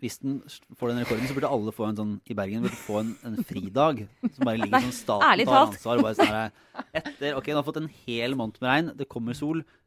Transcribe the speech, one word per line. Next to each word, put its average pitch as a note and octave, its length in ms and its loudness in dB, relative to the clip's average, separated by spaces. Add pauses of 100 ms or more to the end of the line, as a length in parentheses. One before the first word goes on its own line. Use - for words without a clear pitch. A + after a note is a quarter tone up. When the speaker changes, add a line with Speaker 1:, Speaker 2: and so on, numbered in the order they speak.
Speaker 1:
hvis - 220 -6
den C#3 240 -4
s-, - 140 -18 (180)
får A#2+ 140 0
den A#2+ 100 -2
rekorden, A#2+ 260 0
så C3+ 80 -4
burde C3+ 160 0
alle A2 200 0
få G#2+ 160 -2
en G#2+ 80 -2
sånn, G#2+ 160 -2 (180)
i A2+ 40 -6
Bergen, G2+ 280 -2
burde - 180 -2
få - 200 -2
en, - 100 -2 (140)
en A2 200 -6
fridag, A2 600 0 (160)
som C3+ 220 -2
bare - 180 2
ligger - 160 2
Speaker 2:
Nei, C4 80 4
Speaker 1:
som F3 100 -4
staten G#3+ 320 2
Speaker 2:
ærlig G#3+ 180 4
Speaker 1:
tar C4+ 120 6
Speaker 2:
talt. D4+ 180 6
Speaker 1:
ansvar, - 200 0
og A3+ 120 6
bare - 120 0
sånn D#4 120 4
her, A2 200 -2 (420)
etter, D#3 420 -4
ok, C3+ 140 -4
nå D3+ 100 2
har C3+ 80 -4
fått D#3 140 -4
en D#3 80 -8 (160)
hel A#2+ 300 -2
måned A2+ 240 -4
med B2+ 100 2
regn, D#3 260 2
det C#3 120 -6
kommer A#2+ 280 -6
sol, D3+ 280 -2 (220)